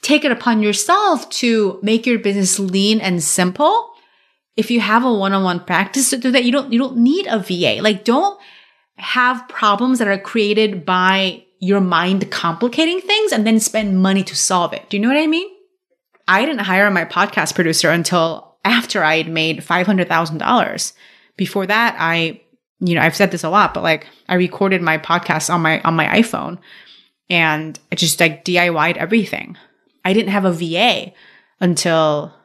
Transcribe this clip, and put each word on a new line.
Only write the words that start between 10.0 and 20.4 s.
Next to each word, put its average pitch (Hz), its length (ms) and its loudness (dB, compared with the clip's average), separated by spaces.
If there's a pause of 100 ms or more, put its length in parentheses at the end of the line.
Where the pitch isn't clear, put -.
are 196 100 0
created 208 680 0
by 185 600 0 (160)
your 196 200 2
mind 185 500 0
complicating 247 720 -2
things 415 320 0
and 220 120 0
then 220 140 4
spend 202 420 0
money 190 220 2
to - 120 -8
solve 175 360 0
it. - 180 -12
Do 208 80 -4
you 196 40 -2
know 233 80 2
what 285 120 2
I 320 60 0
mean? 339 220 -2 (760)
I 196 200 4
didn't 294 140 -2
hire 196 300 2
my 180 140 0
podcast 180 520 -2
producer 165 340 2
until 165 760 -2
after 220 400 0
I 156 140 2
had 160 100 -2
made 160 360 -4
five 175 220 0
hundred 185 220 2
thousand 165 300 -2
dollars. - 560 -2 (420)